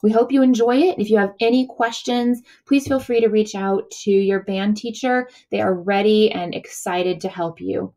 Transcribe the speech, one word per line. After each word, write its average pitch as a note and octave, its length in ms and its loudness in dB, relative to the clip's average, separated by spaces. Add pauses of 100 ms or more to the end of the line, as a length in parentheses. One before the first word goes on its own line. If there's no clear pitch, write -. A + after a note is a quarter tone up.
We G#3+ 80 4
hope A#3+ 200 2
you C4+ 120 4
enjoy A#3+ 340 4
it. F4 220 2
If G#3 100 -2
you G#3+ 80 4
have G3 220 0
any B3 260 2
questions, A#3+ 760 -2 (240)
please C#4 200 2
feel C4+ 120 0
free A#3+ 220 0
to A3+ 80 4
reach G#3+ 260 0
out G3 340 -2 (140)
to G3+ 80 0
your G3 320 2
band G3+ 340 -2
teacher. B3 500 -4 (220)
They G3+ 100 -4
are G3+ 140 0
ready G3+ 580 2
and F3 220 -6
excited F3+ 680 -4
to F#3+ 80 -6
help E3+ 300 -6
you. F#3+ 380 -6